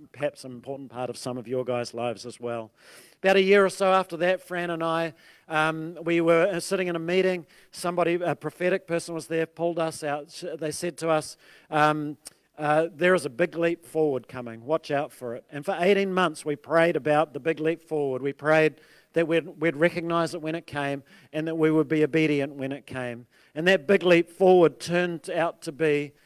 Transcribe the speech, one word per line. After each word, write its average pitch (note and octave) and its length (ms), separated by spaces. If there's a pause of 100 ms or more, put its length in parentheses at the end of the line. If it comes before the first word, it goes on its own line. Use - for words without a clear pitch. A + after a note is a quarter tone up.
(120)
perhaps C#3+ 320
an C3 100
important C3 360
part A#2+ 220
of A#2 60
some B2+ 200
of A2+ 100
your B2+ 160
guys' A#2+ 300
lives A#2 320
as A#2 140
well. A#2 320 (500)
About F#3+ 140
a G3 80
year G3 200
or F#3 60
so F#3+ 240
after F3+ 240
that, F3+ 240
Fran F3 300
and E3 120
I, E3 300 (340)
um, D#3+ 540
we E3+ 180
were, E3+ 320
uh, E3+ 80
sitting F#3 280
in E3+ 80
a E3 40
meeting. F3+ 460 (240)
Somebody, F3 460
a E3+ 200
prophetic F3+ 520
person E3+ 260
was D#3 140
there, D#3+ 180
pulled E3 320
us D#3+ 260
out. D3 280
Sh-, - 140 (120)
they D3+ 140
said E3 260
to D#3+ 120
us, D#3 280 (320)
um, D3+ 480 (420)
uh, D3+ 320
"There F3 220
is E3+ 100
a D3 60
big D3 260
leap E3+ 300
forward D3 420
coming. A#2 380
Watch D#3 240
out C#3+ 220
for A#2+ 240
it." - 160
And D3 120
for F#3+ 160
eighteen G3 320
months, F3+ 320
we D3 120
prayed E3 400
about D3+ 380
the C#3+ 60
big D#3+ 200
leap D#3+ 240
forward. C#3 400
We C#3 100
prayed D#3 480 (320)
that E3 140
we'd, E3 340
we'd D#3+ 140
recognize E3+ 580
it E3+ 80
when D#3+ 140
it E3 100
came C#3+ 380 (280)
and D#3 160
that D#3+ 60
we D#3+ 160
would D#3 180
be D#3 160
obedient D3 520
when C3+ 160
it C#3 160
came. B2 400 (260)
And E3 140
that F#3 180
big G3 160
leap F3 300
forward F3+ 480
turned F3 500
out E3 320
to E3 100
be D3 420 (120)